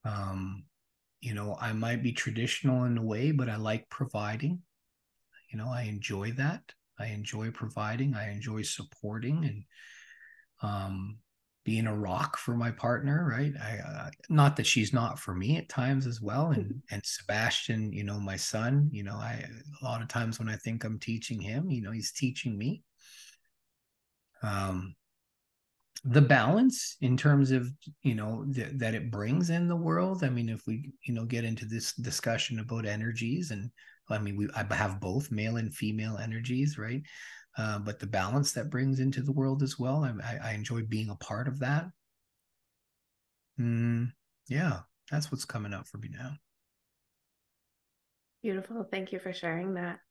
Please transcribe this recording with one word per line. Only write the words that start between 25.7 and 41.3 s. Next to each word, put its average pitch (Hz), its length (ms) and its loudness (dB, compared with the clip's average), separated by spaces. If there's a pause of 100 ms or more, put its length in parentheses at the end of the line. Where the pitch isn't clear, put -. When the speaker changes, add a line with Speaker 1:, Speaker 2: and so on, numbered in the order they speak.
Speaker 1:
the 135 160 8
balance 147 800 6
in 127 160 4
terms 139 340 6
of, 127 180 2 (320)
you 123 140 4
know, 110 300 -4 (100)
th-, 117 200 -2
that 113 200 0
it 117 160 -4
brings 123 380 2
in 170 180 2
the 170 80 2
world. 175 480 2
I 135 60 4
mean, 120 180 0
if 113 200 -4
we, 120 260 -4 (100)
you 127 100 -2
know, 113 120 -2
get 117 180 0
into 113 220 -2
this 110 280 -4
discussion 117 640 -2
about 113 260 -2
energies 113 640 -2
and, 104 180 -6 (400)
I 107 100 0
mean, 101 180 -2
we, 104 180 0
I 107 80 0 (100)
have 101 280 0
both 107 300 0
male 110 260 0
and 113 160 -2
female 107 440 -2
energies, 123 600 0
right? 117 260 -4 (540)
Uh, 107 220 -2
but 104 200 -6
the - 60 -6
balance 107 460 2
that 123 180 -2
brings 135 300 2
into 131 240 2
the 139 80 0
world 135 320 4
as 131 160 -2
well, 135 240 2
I, 127 80 0 (120)
I, 117 280 -6
I - 20 -2
enjoy 113 300 -2
being 110 260 -2
a 101 60 -6
part 113 320 -4